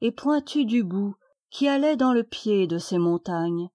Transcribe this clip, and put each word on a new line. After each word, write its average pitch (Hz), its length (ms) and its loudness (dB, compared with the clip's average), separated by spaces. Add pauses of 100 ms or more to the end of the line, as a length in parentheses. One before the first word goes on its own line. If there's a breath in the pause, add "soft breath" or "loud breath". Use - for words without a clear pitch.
et 233 100 0
pointue 285 540 -2
du 226 180 2
bout, 196 320 -4 (340)
qui 285 180 0
allait 277 280 2
dans 254 160 2
le 233 100 2
pied 208 440 0
de 165 120 -2
ces 175 200 -2
montagnes. 170 760 0